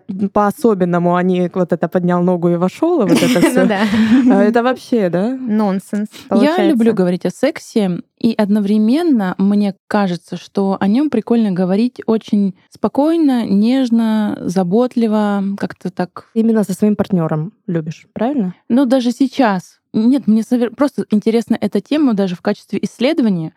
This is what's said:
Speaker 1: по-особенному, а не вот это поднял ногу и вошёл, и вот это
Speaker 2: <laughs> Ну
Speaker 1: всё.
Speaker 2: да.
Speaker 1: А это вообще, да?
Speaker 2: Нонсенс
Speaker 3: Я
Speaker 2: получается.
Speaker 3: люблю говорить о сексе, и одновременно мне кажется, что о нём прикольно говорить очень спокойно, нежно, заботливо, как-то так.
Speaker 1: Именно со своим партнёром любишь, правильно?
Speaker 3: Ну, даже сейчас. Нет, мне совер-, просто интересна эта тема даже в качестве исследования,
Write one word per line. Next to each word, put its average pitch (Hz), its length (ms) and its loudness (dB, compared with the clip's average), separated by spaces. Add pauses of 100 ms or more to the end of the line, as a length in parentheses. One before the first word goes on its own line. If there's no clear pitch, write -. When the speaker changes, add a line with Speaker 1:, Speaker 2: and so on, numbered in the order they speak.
(320)
Speaker 1:
по-особенному, 180 840 0
а 180 80 0
не 180 300 0
вот 180 200 -2
это 170 140 -2
поднял 175 340 0
ногу 175 280 0
и 175 60 2
вошёл, 277 460 0
и 208 80 2
вот 170 80 4
это 247 220 0
Speaker 2:
<laughs> - 20 2
Ну 339 80 4
Speaker 1:
всё. - 160 2
Speaker 2:
да. 208 140 0 (520)
Speaker 1:
А 247 120 4
это 233 180 2
вообще, 240 480 -2
да? 190 260 -2
Speaker 2:
Нонсенс 214 720 -4 (160)
Speaker 3:
Я - 40 -20
Speaker 2:
получается. 294 380 2
Speaker 3:
люблю 226 260 2
говорить 180 320 -2
о 180 60 -4
сексе, 202 720 -4 (180)
и 226 180 0
одновременно 214 1000 2
мне 202 340 2 (140)
кажется, 185 500 -2
что 196 420 -4
о 190 80 0
нём 262 220 2
прикольно 226 420 0
говорить 190 540 -2
очень 208 480 0 (160)
спокойно, 277 800 0
нежно, 220 960 0
заботливо, 208 1000 0 (140)
как-то - 320 -8
так. - 360 -8 (100)
Speaker 1:
Именно 220 280 2
со 185 100 -4
своим 208 220 0
партнёром 165 580 -2 (140)
любишь, 165 460 -6
правильно? 220 400 -4 (160)
Speaker 3:
Ну, 262 160 2
даже 247 260 2
сейчас. 233 680 -2 (140)
Нет, 233 340 2
мне 220 160 2
совер-, 240 320 -2
просто 262 360 -2
интересна 226 480 0
эта 202 220 -2
тема 277 320 0
даже 190 220 -2
в - 60 -14
качестве - 420 -6
исследования, 220 720 -2